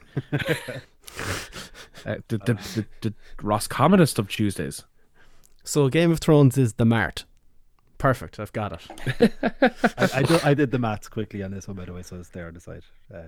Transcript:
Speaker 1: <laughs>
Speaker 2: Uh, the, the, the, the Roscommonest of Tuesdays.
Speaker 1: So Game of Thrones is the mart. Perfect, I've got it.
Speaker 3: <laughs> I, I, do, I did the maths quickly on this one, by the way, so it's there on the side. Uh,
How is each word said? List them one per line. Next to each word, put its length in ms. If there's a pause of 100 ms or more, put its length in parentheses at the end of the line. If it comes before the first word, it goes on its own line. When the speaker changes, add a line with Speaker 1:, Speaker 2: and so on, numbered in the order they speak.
(320)
Speaker 1:
<laughs> 500 (1200)
Speaker 2:
Uh, 100 (120)
the, 100
the, 160
the, 320 (160)
the 120 (240)
Roscommonest 840
of 80
Tuesdays. 560 (800)
Speaker 1:
So 240
Game 240
of 80
Thrones 360
is 180
the 100
mart. 400 (760)
Perfect, 400
I've 140
got 220
it. 580 (100)
Speaker 3:
<laughs> 560
I, 220
I, 20
do, 220
I 100
did 160
the 80
maths 300
quickly 340
on 80
this 160
one, 100
by 100
the 60
way, 100
so 180
it's 80
there 180
on 80
the 60
side. 240 (280)
Uh, 160